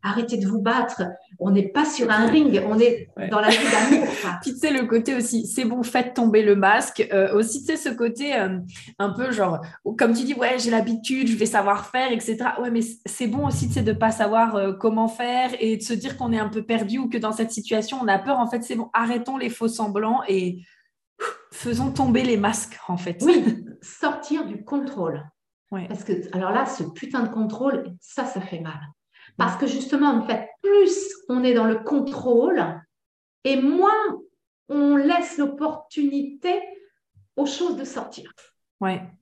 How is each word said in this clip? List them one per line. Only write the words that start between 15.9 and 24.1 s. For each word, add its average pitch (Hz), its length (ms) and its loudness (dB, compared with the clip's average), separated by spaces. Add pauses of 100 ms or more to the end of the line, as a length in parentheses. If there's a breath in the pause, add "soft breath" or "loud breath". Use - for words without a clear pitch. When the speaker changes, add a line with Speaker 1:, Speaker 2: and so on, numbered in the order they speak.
Speaker 2:
dire 262 220 -6
qu'on 240 160 -4
est 226 80 2
un 214 100 -2
peu 214 140 -4
perdu 226 360 -2
ou 247 100 -2
que 240 80 -4
dans 214 140 -2
cette 226 200 -2
situation, 214 500 -4
on 226 60 0
a 196 120 4
peur. 269 200 0
En 233 80 2
fait, 233 160 -4
c'est 247 120 -6
bon, 226 180 -6
arrêtons 233 440 0
les 247 120 -4
faux 226 180 -4
semblants 220 640 -2
et 180 300 0 (920 loud breath)
faisons 240 400 -2
tomber 254 320 2
les 240 140 2
masques, 202 400 -2 (100)
en 175 100 -2
fait. 175 280 -8
Speaker 1:
Oui, - 400 4 (160)
sortir - 640 -4